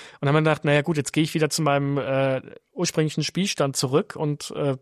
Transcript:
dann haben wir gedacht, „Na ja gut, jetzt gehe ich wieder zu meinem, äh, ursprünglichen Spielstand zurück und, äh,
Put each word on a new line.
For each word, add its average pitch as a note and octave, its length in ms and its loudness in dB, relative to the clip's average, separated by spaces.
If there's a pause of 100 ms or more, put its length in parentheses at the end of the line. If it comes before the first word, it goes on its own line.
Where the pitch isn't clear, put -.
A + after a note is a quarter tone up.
(220)
dann C#3+ 80 2
haben D3 60 4
wir D#3 60 6
gedacht, D#3 240 2
„Na D3 80 4
ja D3 80 6
gut, D#3 160 0
jetzt - 160 -2
gehe D#3 100 4
ich D#3+ 100 -2
wieder D#3 160 2
zu - 120 -2
meinem, C#3+ 360 2
äh, C3+ 440 0 (320)
ursprünglichen D#3+ 500 -2
Spielstand D3+ 540 -2
zurück D3 400 0
und, D3 340 -4
äh, C#3+ 300 -2